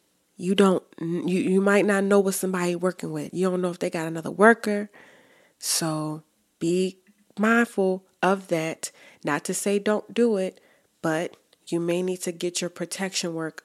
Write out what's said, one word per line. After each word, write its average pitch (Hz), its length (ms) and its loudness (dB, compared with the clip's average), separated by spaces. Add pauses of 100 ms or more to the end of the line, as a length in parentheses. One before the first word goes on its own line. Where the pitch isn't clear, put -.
(360)
you 185 180 -2
don't, 190 300 4 (160)
you, 175 400 -2
you 185 220 2
might 202 240 4
not 202 180 2
know 202 160 4
what 190 140 2
somebody 180 420 -2
working 175 360 -4
with. 151 220 -8
You 185 160 0
don't 180 120 -2
know 180 80 -2
if 170 100 -8
they 180 100 -2
got 165 180 -4
another 165 240 -8
worker. 208 580 4 (720)
So 156 640 -4 (360)
be 185 380 0 (420)
mindful 208 640 2 (180)
of 190 280 0
that. 160 420 -4 (320)
Not 147 220 -2
to 190 80 -6
say 202 260 -2
don't 208 340 -2
do 233 220 2
it, 185 240 -4 (420)
but 165 360 -2 (300)
you 170 120 -2
may 170 220 0
need 185 200 -4
to 185 100 -4
get 175 300 -6
your 180 80 -4
protection 180 640 -6
work 160 320 -8